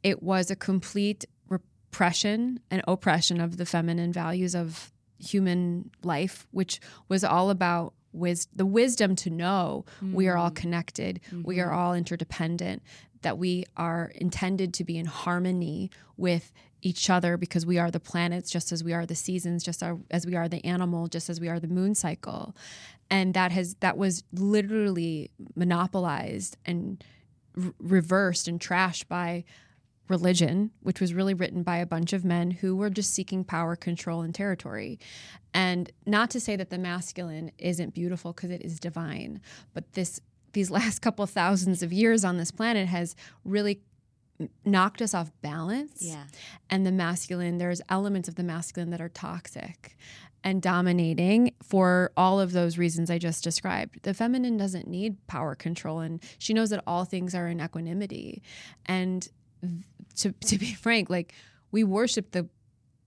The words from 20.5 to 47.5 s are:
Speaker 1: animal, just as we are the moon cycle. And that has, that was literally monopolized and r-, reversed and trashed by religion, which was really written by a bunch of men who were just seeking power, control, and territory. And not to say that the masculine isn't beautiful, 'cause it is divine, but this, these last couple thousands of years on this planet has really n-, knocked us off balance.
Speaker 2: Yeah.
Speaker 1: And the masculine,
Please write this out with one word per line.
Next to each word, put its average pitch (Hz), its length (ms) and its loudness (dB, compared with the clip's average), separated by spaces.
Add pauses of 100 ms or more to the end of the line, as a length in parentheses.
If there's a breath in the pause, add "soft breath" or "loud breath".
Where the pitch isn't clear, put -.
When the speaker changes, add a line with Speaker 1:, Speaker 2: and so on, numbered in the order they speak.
Speaker 1:
animal, 175 440 0
just 165 220 -6
as 165 120 -4
we 170 80 -2
are 170 100 -2
the 165 80 -4
moon 185 280 2
cycle. - 600 -4 (540 loud breath)
And 185 240 4
that 185 180 4
has, 180 280 -2
that - 180 2
was 185 260 0 (100)
literally 196 1000 0 (240)
monopolized 180 1120 0
and 175 380 -6 (540 loud breath)
r-, 180 220 -2
reversed 180 680 4
and 170 120 -4
trashed 180 480 0
by 175 380 -4 (640 soft breath)
religion, 180 600 4 (120)
which - 200 0
was 170 140 0
really 190 180 2
written 180 300 -2
by 175 140 0
a 175 100 0
bunch 170 260 0
of 185 100 0
men 175 280 2
who 185 240 0
were 208 160 0
just 202 200 -2
seeking 185 320 -2
power, 170 320 -2
control, 170 460 -4
and 165 140 -4
territory. 190 640 -6 (560 loud breath)
And 180 360 0 (140)
not 214 260 2
to 247 80 -4
say 214 160 -2
that 190 140 -6
the 180 80 -6
masculine 175 800 -6
isn't 170 380 -2
beautiful, 175 360 -4
'cause 175 200 -8
it 180 100 -8
is 160 180 -8
divine, 165 640 -8 (320 loud breath)
but - 200 -10
this, - 260 -4 (340)
these 190 160 0
last 220 300 0
couple 214 260 0
thousands 185 560 2
of 175 100 -4
years 220 320 4
on 180 140 0
this 170 140 -2
planet 220 360 0
has 175 280 -2 (280 loud breath)
really 202 380 0 (580)
n-, 147 100 -6 (140)
knocked 196 380 4
us 208 140 0
off 165 160 -2 (100)
balance. 180 600 -6
Speaker 2:
Yeah. 156 240 -8 (440 loud breath)
Speaker 1:
And 190 160 2
the 185 60 4
masculine, 175 640 0